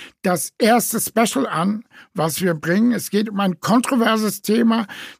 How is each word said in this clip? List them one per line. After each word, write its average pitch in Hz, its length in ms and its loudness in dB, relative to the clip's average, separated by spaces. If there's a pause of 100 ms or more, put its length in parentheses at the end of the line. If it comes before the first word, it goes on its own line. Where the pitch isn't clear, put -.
(220)
das 180 360 -2
erste 226 440 2
Special 233 440 0
an, 196 380 -2 (300)
was 160 280 -2
wir 180 120 2
bringen. 180 400 0
Es 202 160 -6
geht 214 180 0
um 202 140 -4
ein 185 180 0
kontroverses 220 800 2
Thema, 226 460 2 (320)